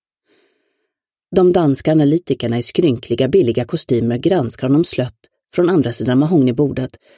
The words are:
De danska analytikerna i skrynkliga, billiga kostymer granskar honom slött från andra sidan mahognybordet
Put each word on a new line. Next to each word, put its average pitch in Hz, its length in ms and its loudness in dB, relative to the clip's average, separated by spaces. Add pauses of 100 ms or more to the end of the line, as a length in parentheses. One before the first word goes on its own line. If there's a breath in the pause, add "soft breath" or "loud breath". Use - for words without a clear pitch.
(1400)
De 180 160 4
danska 156 400 0
analytikerna 139 680 0
i 120 40 -4
skrynkliga, 127 640 -2
billiga 135 360 0
kostymer 123 520 -2
granskar 131 520 -2
honom 147 160 2
slött - 440 -8 (260)
från 175 160 2
andra 131 220 0
sidan 127 260 -2
mahognybordet 135 760 0 (220 soft breath)